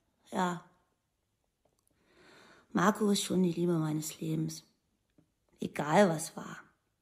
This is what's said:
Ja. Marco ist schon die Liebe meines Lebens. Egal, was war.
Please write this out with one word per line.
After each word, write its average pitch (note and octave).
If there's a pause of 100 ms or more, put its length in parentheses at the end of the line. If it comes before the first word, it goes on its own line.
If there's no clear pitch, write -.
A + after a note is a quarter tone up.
(340)
Ja. F3 (2000)
Marco G3+
ist G3
schon F#3
die F3
Liebe F3
meines D#3
Lebens. D#3+ (960)
Egal, E3
was D#3
war. - (440)